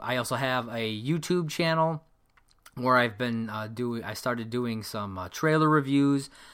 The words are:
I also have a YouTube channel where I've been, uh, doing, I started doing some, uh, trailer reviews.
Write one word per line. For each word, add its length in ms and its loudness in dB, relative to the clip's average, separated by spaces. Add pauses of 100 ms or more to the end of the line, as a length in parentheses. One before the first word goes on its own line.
I 140 -2
also 180 -2
have 340 -2
a 420 -4
YouTube 380 0
channel 540 0 (720)
where 220 4
I've 200 4
been, 320 -2
uh, 200 -6
doing, 340 -4
I 120 -8
started 360 -4
doing 320 -2
some, 340 -8
uh, 120 -8
trailer 400 4
reviews. 600 4 (240)